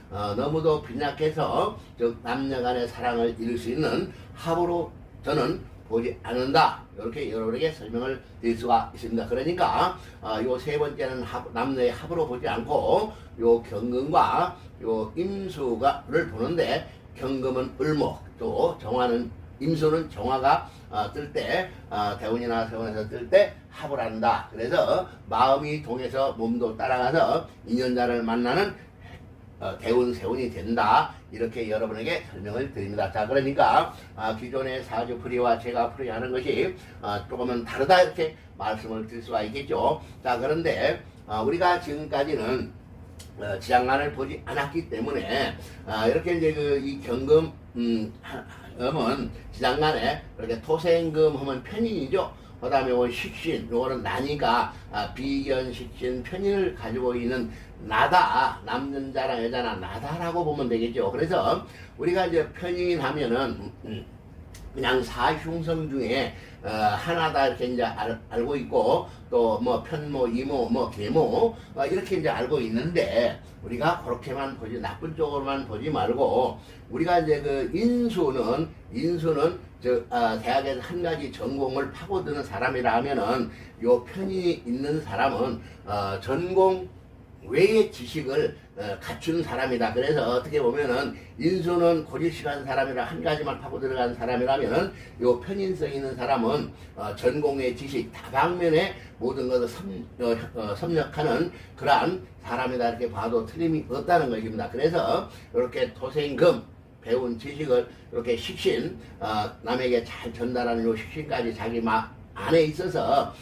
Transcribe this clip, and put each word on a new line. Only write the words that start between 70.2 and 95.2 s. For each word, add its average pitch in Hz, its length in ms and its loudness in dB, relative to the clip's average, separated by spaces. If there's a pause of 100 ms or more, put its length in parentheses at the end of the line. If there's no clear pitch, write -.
이모, 123 420 0
뭐 120 220 2
계모, 131 640 2 (180)
어, 139 120 0
이렇게 190 320 0
이제 151 120 2
알고 143 320 0
있는데, 120 800 2 (240)
우리가 123 400 0
그렇게만 127 540 -6
보지, 117 220 -8
나쁜 156 360 -8
쪽으로만 139 520 -2
보지 127 220 -6
말고, 127 720 2 (300)
우리가 165 300 4
이제 151 220 2
그 139 320 0
인수는, 165 960 2 (240)
인수는 165 640 2 (220)
저, 123 180 2 (100)
아, 113 280 2
대학에서 - 440 0
한 175 200 -6
가지 147 300 -2
전공을 135 600 -2
파고드는 151 520 -4
사람이라 120 540 0
하면은 123 520 0 (340)
요 123 200 4
편이 185 640 -2
있는 143 360 -2
사람은, 123 580 0 (260)
어, 98 360 -2
전공 185 640 4 (560)
외의 202 480 6
지식을, 139 640 -2 (220)
어, 101 220 -4
갖춘 - 420 -2
사람이다. 120 520 0
그래서 127 420 2
어떻게 147 260 2
보면은 135 540 2 (240)
인수는 170 640 4
고지식한 147 580 -4
사람이라 135 420 0
한 160 180 -8
가지만 151 360 0
파고 - 200 -8
들어간 127 340 0
사람이라면은 151 800 2 (300)